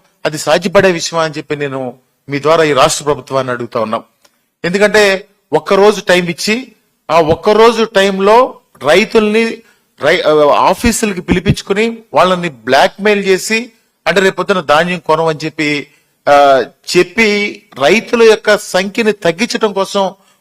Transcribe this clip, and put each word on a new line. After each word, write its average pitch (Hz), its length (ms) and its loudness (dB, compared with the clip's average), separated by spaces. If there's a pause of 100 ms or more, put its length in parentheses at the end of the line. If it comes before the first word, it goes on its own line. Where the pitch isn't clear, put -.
(240)
అది 156 140 -6
సాధ్యపడే 185 540 0
విషయం 165 280 -6
అని 156 180 -4
చెప్పి 151 180 -8
నేను 135 380 -8 (340)
మీ 139 140 -6
ద్వారా 160 220 2
ఈ 151 80 0
రాష్ట్ర 147 320 0
ప్రభుత్వాన్ని 131 480 -4
అడుగుతా 120 280 -6
ఉన్నాం. 110 220 -4 (600)
ఎందుకంటే 196 640 0 (240)
ఒక్క 156 220 0
రోజు 196 260 2
టైం 180 260 0
ఇచ్చి, 220 460 -6 (380)
ఆ 165 100 2
ఒక్క 160 300 0
రోజు 220 340 4
టైంలో 202 680 2 (320)
రైతుల్ని 214 580 2 (560)
రై-, 160 260 0
ఆ, 151 280 4
ఆఫీసులకి 185 680 0
పిలిపించుకుని 202 800 -4 (160)
వాళ్ళని 175 340 0
బ్లాక్‌మెయిల్ 175 760 0
చేసి, 220 460 -2 (360)
అంటే 175 140 0
రేపొద్దున 190 400 -2
ధాన్యం 165 380 0
కొనమని 160 460 -2
చెప్పి, 147 420 -4 (420)
ఆ, 139 360 4 (320)
చెప్పి 208 640 -2 (200)
రైతుల 226 400 2
యొక్క 214 360 4
సంఖ్యని 208 540 -4
తగ్గించడం 202 600 -2
కోసం 190 420 -4 (260)